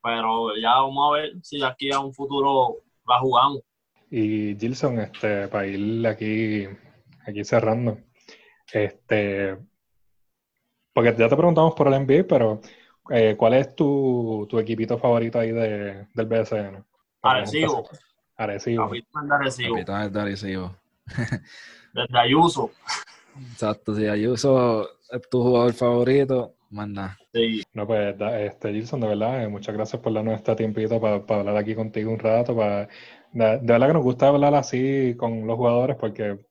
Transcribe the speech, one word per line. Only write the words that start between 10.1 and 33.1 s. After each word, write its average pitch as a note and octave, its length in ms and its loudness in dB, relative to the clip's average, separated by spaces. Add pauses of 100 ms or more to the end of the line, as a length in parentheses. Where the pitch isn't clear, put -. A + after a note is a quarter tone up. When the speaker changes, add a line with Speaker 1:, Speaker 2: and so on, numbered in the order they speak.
Speaker 2:
porque A#2 240 4
ya A#2 120 4
te C3+ 80 4
preguntamos D#3+ 380 4
por C#3 140 4
el C3+ 60 4
N C#3 120 0
B C#3 140 6
A, F#3+ 60 2
pero, G#2+ 340 2 (500)
eh, A2+ 280 4
¿cuál A#2 160 4
es C3+ 200 2
tu, B2 760 0
tu A#2 80 0
equipito A2+ 400 -2
favorito A#2 400 2
ahí A2+ 140 0
de, G2+ 600 -4
del A2+ 140 -4
B A2+ 140 0
S A2 160 -2
N? G2 260 -8 (380)
Para B2+ 180 2
Speaker 1:
Arecibo. D3 400 -2
Speaker 2:
empezar. - 200 -14 (380)
Arecibo. A2 480 -4
Speaker 1:
Capitán A#2+ 440 -10
de D3 60 2
Arecibo. B2+ 400 -2
Speaker 3:
Capitán G2 380 -6
de G#2 80 -4
Arecibo. F#2+ 560 -8 (300)
<laughs> A#2 360 -6 (520)
Speaker 1:
Desde A#2+ 240 -2
Ayuso. C3 520 2 (840)
Speaker 3:
Exacto, G#2+ 420 -4
si G#2+ 120 0
Ayuso A2+ 840 2 (220)
es B2 200 -10
tu B2 120 0
jugador A#2+ 300 4
favorito, B2 840 2 (160)
más G#2 180 -10
nada. G2 300 -10 (140)
Speaker 1:
Sí. A2+ 300 -2 (100)
Speaker 2:
No, G#2 140 -6
pues, G#2 320 -2
da-, G#2+ 220 -4
este, G#2 320 -6
Gilson, A#2 280 -6
de A2 80 -2
verdad, A2 340 -2
eh, G#2+ 60 -4
muchas G#2 260 -10
gracias G#2+ 280 -6
por A2+ 100 -2
darnos A2 220 -2
este A2 200 -2
tiempito A2 460 -2
pa-, G#2 240 0
pa G#2+ 160 0
hablar G2+ 160 -2
aquí G#2+ 180 -2
contigo A2 360 -4
un A2+ 80 -4
rato. A#2 380 0
Pa-, G#2 320 -2 (440)